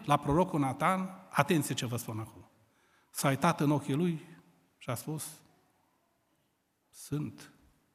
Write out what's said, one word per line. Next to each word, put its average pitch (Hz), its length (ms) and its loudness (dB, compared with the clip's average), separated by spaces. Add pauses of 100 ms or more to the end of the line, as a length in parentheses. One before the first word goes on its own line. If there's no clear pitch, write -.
la 143 120 4
prorocul 165 420 2
Natan. 175 680 0
Atenție 147 460 2
ce 131 100 -4
vă 120 120 -4
spun 113 220 -6
acum. 107 300 -14 (600)
S-a - 200 0
uitat 156 300 2
în 147 120 4
ochii 139 240 0
lui 165 300 0 (520)
și - 120 -14
a 123 60 -2
spus: 151 300 -8 (1600)
„Sunt - 640 -10 (440)